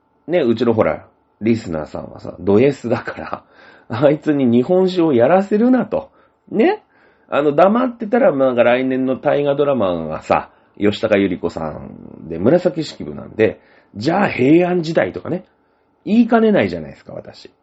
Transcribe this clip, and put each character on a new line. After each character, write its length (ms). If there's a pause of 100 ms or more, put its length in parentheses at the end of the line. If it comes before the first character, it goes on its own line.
(260)
ね、 140
う 160
ち 100
の 80
ほ 100
ら、 240 (340)
リ 140
ス 160
ナ 120
ー 20
さ 160
ん 80
は 100
さ、 200
ド 200
S 300
だ 80
か 240
ら、 220 (440)
あ 220
い 100
つ 140
に 120
日 180
本 260
史 120
を 120
や 140
ら 160
せ 140
る 120
な 160
と。 260 (380)
ね。 340 (460)
あ 140
の、 100
黙 320
っ 120
て 100
た 120
ら、 160
な 180
ん 20
か 80
来 220
年 200
の 120
大 260
河 120
ド 100
ラ 100
マ 320
が 160
さ、 280 (260)
吉 240
高 160
由 120
里 100
子 100
さ 200
ん 580
で、 120
紫 440
式 200
部 100
な 120
ん 100
で、 260 (340)
じ 160
ゃ 120
あ 60
平 400
安 120
時 120
代 180
と 100
か 80
ね、 160 (600)
言 160
い 60
か 120
ね 120
な 120
い 60
じ 80
ゃ 40
な 60
い 40
で 60
す 80
か、 80
私。 380 (120)